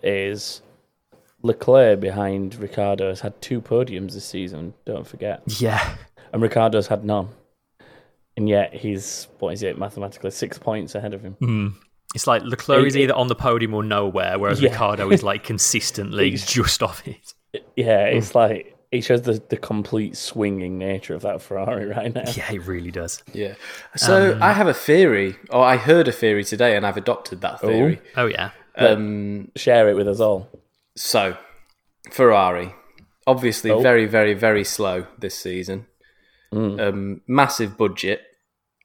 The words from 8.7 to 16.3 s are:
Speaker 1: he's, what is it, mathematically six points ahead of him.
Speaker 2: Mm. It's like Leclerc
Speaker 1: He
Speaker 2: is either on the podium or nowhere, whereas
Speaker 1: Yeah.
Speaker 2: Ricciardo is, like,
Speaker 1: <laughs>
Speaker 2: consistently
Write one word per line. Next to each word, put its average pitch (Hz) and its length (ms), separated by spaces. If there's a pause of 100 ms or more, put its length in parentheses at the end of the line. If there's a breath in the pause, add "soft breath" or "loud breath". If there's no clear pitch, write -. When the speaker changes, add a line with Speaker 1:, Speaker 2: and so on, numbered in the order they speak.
Speaker 1:
he's, 104 540 (140)
what 87 120
is 104 120
it, 92 140
mathematically 98 520
six - 300
points 107 340
ahead 104 180
of 98 100
him. 101 200
Speaker 2:
Mm. 107 320 (400)
It's - 140
like 117 160
Leclerc 135 380
Speaker 1:
He 139 40
Speaker 2:
is 135 100
either 135 180
on 123 120
the 120 80
podium 117 400
or 107 80
nowhere, 98 560
whereas 101 220
Speaker 1:
Yeah. 131 100
Speaker 2:
Ricciardo 104 400
is, 101 140
like, 104 200
Speaker 1:
<laughs> - 80
Speaker 2:
consistently 101 800